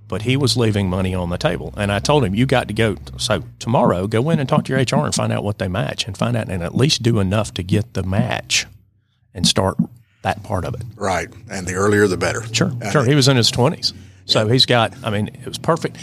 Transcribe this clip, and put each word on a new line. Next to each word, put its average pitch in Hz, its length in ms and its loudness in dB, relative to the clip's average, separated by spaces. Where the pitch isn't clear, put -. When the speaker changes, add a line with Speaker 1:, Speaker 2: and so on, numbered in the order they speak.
Speaker 1:
But 110 160 -6
he 127 120 2
was 135 220 2
leaving 104 320 2
money 92 260 0
on 90 140 -2
the 87 80 -2
table. 85 400 -2
And 101 140 0
I 101 80 0
told 147 260 2
him, 92 100 -2
"You 120 100 2
got 131 220 2
to 107 60 -6
go. 104 240 0
So 95 260 -2
tomorrow, 113 480 0
go 113 220 0
in 160 100 2
and 131 100 -2
talk 139 160 2
to - 80 -8
your 131 60 2
H 131 140 0
R 135 120 2
and - 100 -4
find 113 180 -2
out 113 100 -2
what 101 160 -4
they 98 80 -2
match 98 400 -4
and 98 100 -10
find 120 200 0
out 110 120 -4
and 92 120 -4
at 82 140 -6
least 139 280 2
do 117 160 2
enough 98 360 0
to 95 80 -4
get 101 320 -2
the 95 80 -2
match - 640 -2
and 92 140 -2
start 95 300 2
that - 220 -2
part 90 200 -4
of 71 120 -6
it." - 80 -10
Speaker 2:
Right. 90 320 -2
And 98 180 -8
the 92 60 -4
earlier, 104 340 4
the 90 100 0
better. - 260 -2
Speaker 1:
Sure, - 140 2
Speaker 2:
And 110 100 -6
Speaker 1:
sure. 147 100 4
Speaker 2:
it 113 80 2
Speaker 1:
He 147 60 4
was 135 120 6
in 139 80 4
his 113 140 4
twenties. - 440 0
So 113 200 2
Speaker 2:
Yeah. 110 80 2
Speaker 1:
he's 127 140 4
got, 117 260 2
I 117 60 -4
mean, 104 200 -2
it - 180 -16
was - 100 -10
perfect. - 460 -2